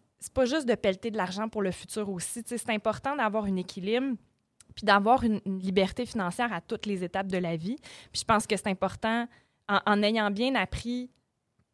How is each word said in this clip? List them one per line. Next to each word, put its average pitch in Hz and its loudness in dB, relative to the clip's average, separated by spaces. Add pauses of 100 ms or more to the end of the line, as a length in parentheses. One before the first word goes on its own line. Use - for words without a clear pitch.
(180)
c'est - -14
pas 262 4
juste 262 2
de 240 4
pelleter 202 0
de 214 -6
l'argent 208 -2
pour 220 -2
le 190 2
futur 202 -6
aussi. 185 -6
Tu - -14
sais, 240 -4
c'est - -6
important 220 -2
d'avoir 214 0
un 196 0
équilibre 208 -2 (580)
puis - -10
d'avoir 208 6
une, 214 2
une 190 -4
liberté 190 2
financière 220 -2
à 170 -4
toutes - -8
les 196 -2
étapes 190 -2
de 190 -2
la 170 0
vie. 170 -4 (380)
Puis - -6
je - -8
pense 214 4
que 208 2
c'est 190 -4
important, 220 0 (420)
en, 202 2
en 208 4
ayant 208 2
bien 240 0
appris 240 -4 (640)